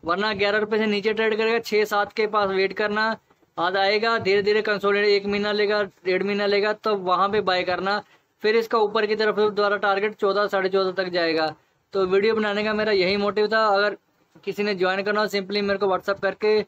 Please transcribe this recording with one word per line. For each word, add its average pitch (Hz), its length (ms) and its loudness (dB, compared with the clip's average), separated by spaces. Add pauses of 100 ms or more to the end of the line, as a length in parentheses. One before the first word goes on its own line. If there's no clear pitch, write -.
वरना 196 280 -2
ग्यारह 202 240 0
रुपये 214 220 0
से 220 60 0
नीचे 208 280 0
trade 220 240 0
करेगा, 226 220 0
छः 214 260 0
सात 208 280 -2
के 214 140 -2
पास 202 220 0
wait 190 240 0
करना, 214 440 -2 (420)
आज 180 160 0
आएगा, 214 440 2
धीरे 196 220 2
धीरे 208 200 2
consolidated, 202 480 0
एक 202 160 2
महीना 202 260 -2
लेगा, 208 320 0
डेढ़ 185 400 -2
महीना 202 220 -2
लेगा, 202 280 2
तब 208 320 -2
वहाँ 185 240 2
पे 208 120 0
बाय 180 220 0
करना, 185 400 -2 (380)
फिर 220 140 2
इसका 226 220 0
ऊपर 214 280 2
की 214 100 -2
तरफ 214 200 0
दोबारा 208 420 0
target 202 380 0
चौदह, 202 320 0
साढ़े 190 220 -2
चौदह 190 220 0
तक 180 180 -2
जाएगा। 160 460 0 (380)
तो 196 120 0
video 202 300 2
बनाने 214 280 -2
का 214 100 -2
मेरा 214 180 0
यही 196 260 2
motive 202 300 0
था। 220 200 2
अगर 202 300 2 (460)
किसी 202 200 -4
ने 208 120 0
ज्वाइन 185 280 0
करना 208 160 0
हो, 214 80 0
simply 202 340 -4
मेरे 202 160 -2
को 202 80 0
WhatsApp 190 360 -2
करके, 208 460 0